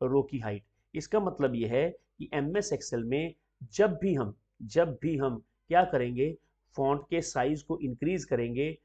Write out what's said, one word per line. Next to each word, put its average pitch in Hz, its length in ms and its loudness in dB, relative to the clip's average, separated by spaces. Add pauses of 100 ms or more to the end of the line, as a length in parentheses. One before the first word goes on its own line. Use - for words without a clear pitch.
रो 135 180 4
की 139 180 -6
हाइट। 104 240 -6 (300)
इसका 160 260 -2
मतलब 143 360 0
ये 113 120 0
है 139 220 2
कि - 440 -14
एमएस 160 400 0
Excel 120 300 -4
में 151 300 -2 (400)
जब 190 280 4
भी 190 120 2
हम, 120 200 0 (280)
जब 143 400 2
भी 160 160 0
हम 131 240 0 (260)
क्या 175 160 6
करेंगे, 131 480 0 (440)
फॉन्ट 139 340 2
के 170 120 0
साइज 143 400 0
को - 180 -4
इंक्रीज 147 460 -2
करेंगे, 120 440 -2 (160)